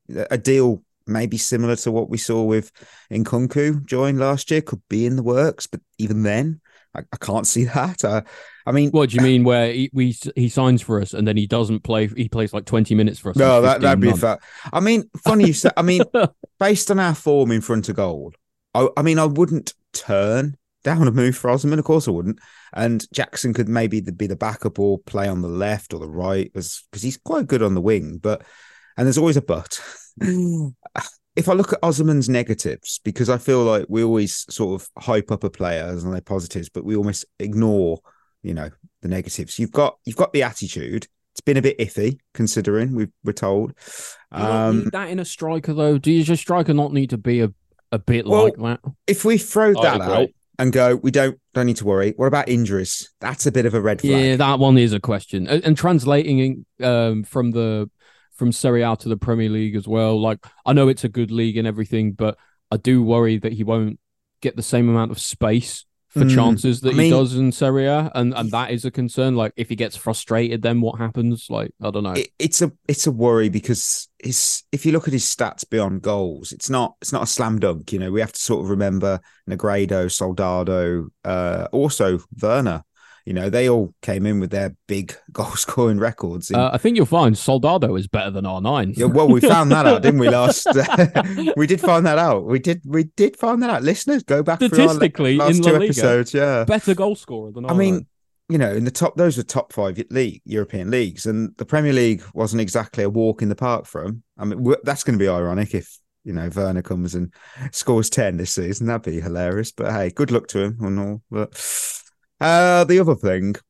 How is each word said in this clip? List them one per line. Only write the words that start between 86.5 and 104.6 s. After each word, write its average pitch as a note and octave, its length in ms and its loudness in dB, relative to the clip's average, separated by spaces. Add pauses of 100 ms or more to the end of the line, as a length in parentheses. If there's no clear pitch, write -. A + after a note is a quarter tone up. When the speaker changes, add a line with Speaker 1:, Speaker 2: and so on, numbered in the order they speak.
Speaker 1:
In A2 60 0
Speaker 2:
Uh, B2+ 160 2
I B2 40 -2
think A3+ 200 2
you'll E3 80 6
find C3+ 320 4
Soldado C3+ 580 0
is F#2+ 100 -2
better G2 240 -4
than G2 160 -6
R F#2 140 -4
nine. G#2+ 380 -2
Speaker 1:
Yeah, A#2+ 80 2
well, C#3+ 240 4
we B2 100 8
found D#3 320 6
that D#3 140 4
out, - 160 6
didn't C#3+ 180 6
we, B2 80 6
last, B2 400 4 (440)
<laughs> C#4+ 440 0
we D3+ 100 2
did F3+ 140 2
find F3 260 4
that D3+ 120 4
out. D3 260 2
We B2 160 0
did, E3+ 260 -2
we D#3 200 0 (100)
did - 220 2
find A#3+ 260 0
that A#3+ 60 0
out. D#3+ 120 -2
Listeners, G#3 420 0
go C#3+ 200 0
back E3 160 -2
through B3+ 80 4 (100)
our - 0 - (100)
la-, - 0 -
Speaker 2:
Statistically, D3+ 500 2
Speaker 1:
last D3+ 180 4
Speaker 2:
in F3 80 4
Speaker 1:
two E3+ 80 6
Speaker 2:
La D#3 60 6
Liga, G3+ 80 4
Speaker 1:
episodes, B2 480 2
yeah. C#3 320 2
Speaker 2:
better G3+ 280 2
goal G3 220 0
scorer G#2+ 380 -14
than A#2+ 120 -10
Speaker 1:
I E3 80 -2
mean, F#3+ 200 4
Speaker 2:
R F3 60 0
nine. C3+ 80 -12 (420)
Speaker 1:
you E3 80 0
know, A2 180 2
in A2+ 80 0
the B2+ 80 -2
top, - 240 -2
those E3 240 2
are A2+ 40 -6
top - 280 -6
five G2 380 -4
league, A#2+ 340 -2
European G#2 480 -6
leagues, A2+ 340 -2
and A2 300 -4
the - 100 -10
Premier D3+ 280 0
League A#2 300 2 (100)
wasn't A2 260 -2
exactly A2 460 -2
a G2+ 40 0
walk A2 320 0
in G#2+ 60 0
the G#2 80 -2
park B2 300 -4
for - 180 -12
him. A2+ 180 -10 (160)
I G2+ 60 -12
mean, G#2 140 -4
w-, B2 260 2